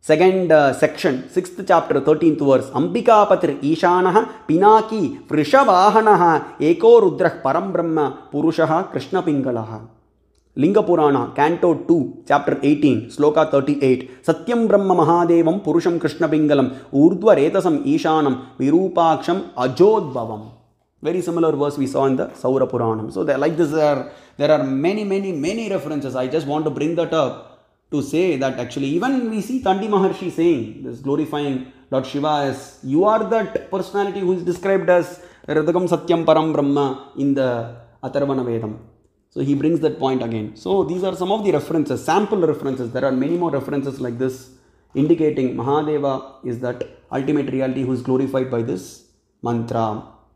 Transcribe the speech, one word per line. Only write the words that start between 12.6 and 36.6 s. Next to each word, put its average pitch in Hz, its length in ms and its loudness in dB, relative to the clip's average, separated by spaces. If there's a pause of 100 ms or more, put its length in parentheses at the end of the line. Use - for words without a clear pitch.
eighteen, 139 440 2
sloka 151 440 2
thirty-eight. 139 720 0
"Satyam 220 460 0
Brahma 202 260 4
Mahadevam 170 720 2
Purusham 170 360 0
Krishna 160 280 -2
Pingalam 147 500 2 (140)
Urdhva 180 440 4
Retasam 160 480 0
Ishanam 147 720 0
Virupaksham 170 1000 0
Ajodbhavam." 127 1000 0 (480)
Very 175 200 -4
similar 165 320 0
verse 143 260 -2
we 139 80 -2
saw 135 200 0
in 131 100 2
the - 120 -2
Saura 131 400 -2
Puranam. 110 440 -4
So 95 100 -4
there, 139 160 0
like 151 180 -2
this, 160 140 0
there 151 240 2
are, 127 160 -8 (260)
there 147 140 0
are 143 140 2
many, 160 400 -2
many, 196 260 -2
many 196 400 -4
references. 147 460 -6
I 131 100 -2
just 151 180 -2
want 151 200 -2
to 151 60 -2
bring 147 260 -4
that 165 180 -2
up - 460 -4 (320)
to 147 100 -2
say 165 340 0
that 131 220 -4
actually 135 300 -6
even 233 420 -2
we 220 100 -4
see 254 220 -6
Tandi 196 260 -2
Maharshi 190 440 0
saying, 143 500 -2
this 123 160 -12
glorifying 143 760 -4 (200)
Lord 131 120 0
Shiva 143 280 -2 (140)
as, - 360 -10
"You 143 220 0
are 220 180 2
that 220 480 -4
personality 196 480 -4
who 185 140 0
is 180 100 -2
described 180 480 0
as 175 300 2 (260)
Hridakam 165 420 0
Satyam 165 360 0
Param 160 280 2
Brahma 143 640 -2